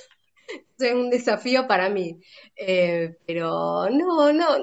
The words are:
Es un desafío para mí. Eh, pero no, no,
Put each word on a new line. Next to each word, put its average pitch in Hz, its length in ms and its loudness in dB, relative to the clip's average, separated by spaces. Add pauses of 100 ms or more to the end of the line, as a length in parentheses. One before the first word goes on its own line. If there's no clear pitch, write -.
(800)
Es 240 160 0
un 247 160 0
desafío 247 560 0
para 190 220 2
mí. 180 320 -4 (360)
Eh, 175 600 0 (100)
pero 170 640 -2
no, 302 420 2
no, 320 140 2 (160)